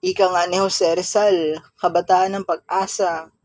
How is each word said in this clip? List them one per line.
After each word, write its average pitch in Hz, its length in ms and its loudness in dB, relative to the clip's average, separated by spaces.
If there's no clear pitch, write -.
Ika 185 220 2
nga 175 160 2
ni 180 160 -2
Jose 185 320 0
Rizal, 180 640 0
kabataan 185 560 2
ng 196 80 -6
pag-asa 170 880 -4